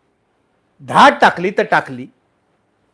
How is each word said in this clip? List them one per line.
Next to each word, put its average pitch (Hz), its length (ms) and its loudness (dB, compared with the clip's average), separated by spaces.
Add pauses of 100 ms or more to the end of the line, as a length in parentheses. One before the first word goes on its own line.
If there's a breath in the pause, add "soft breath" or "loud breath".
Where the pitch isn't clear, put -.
(800)
धाड 202 400 4
टाकली 190 300 0
तर 208 120 -4
टाकली, 139 440 -4 (880)